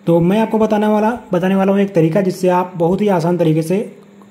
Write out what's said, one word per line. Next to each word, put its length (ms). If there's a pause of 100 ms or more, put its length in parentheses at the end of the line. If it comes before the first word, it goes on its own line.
तो 140
मैं 200
आपको 160
बताने 300
वाला, 220 (240)
बताने 220
वाला 160
हूँ 100
एक 140
तरीका 260
जिससे 300
आप 240
बहुत 260
ही 80
आसान 280
तरीके 260
से 160 (520)